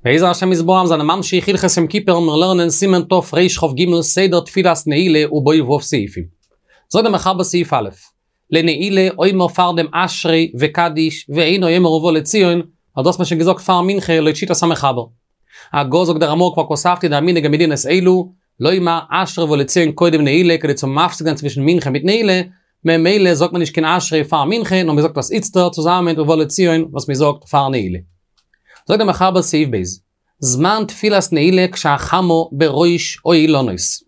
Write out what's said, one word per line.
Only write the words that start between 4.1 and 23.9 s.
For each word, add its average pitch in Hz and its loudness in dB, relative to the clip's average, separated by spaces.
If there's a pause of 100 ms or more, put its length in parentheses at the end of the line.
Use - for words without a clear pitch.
תפילת 175 0 (100)
נעילה 151 2 (120)
ובו 147 0 (100)
וו 143 -2
סעיפים. 98 -6 (680)
זאגט 214 0
דער 214 0
מחבר 185 -2
סעיף 175 -2
א', 107 -4 (600)
לנעילה, 170 0 (220)
אמר 185 2
פאר 180 0
דעם 165 0
אשרי 165 0
וקדיש, 156 -2
ואינו 170 2
אמר 175 4
ובא 160 0
לציון, 175 0 (360)
אבער 135 -2
דאס, 175 2
וואס 180 -2
שוין 165 -2
געזאגט, 180 2
פאר 180 0
מנחה, 185 0
לאוט 151 0
שיטת 180 -2
המחבר. 135 0 (680)
הגור 147 0
זאגט 160 0
דער 156 0
רמ"א, 170 2
כבר 156 -2
כתבתי, 175 -2
דער 143 0
מנהג 165 0
במדינות 151 0 (100)
אלו, 180 2 (280)
לא 165 0
אמר 170 0 (100)
אשרי 170 -4
ובא 151 0
לציון 147 0
קודם 160 2
נעילה, 165 2
כדי 156 -2
צום 139 -2
מפסיק 175 -2
זיין 156 -2
צווישן 143 -6
מנחה 156 0
מיט 143 -2
נעילה, 190 0 (440)
ממילא 175 2
זאגט 165 0
מען 175 -4
נישט 160 -4
קיין 160 -2
אשרי 160 0